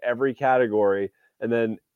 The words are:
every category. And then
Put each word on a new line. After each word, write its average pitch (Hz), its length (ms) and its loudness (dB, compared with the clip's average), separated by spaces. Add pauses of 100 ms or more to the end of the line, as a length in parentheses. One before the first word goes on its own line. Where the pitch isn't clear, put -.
every 123 320 -2
category. 107 760 0 (300)
And 117 100 -4
then 117 260 -2 (180)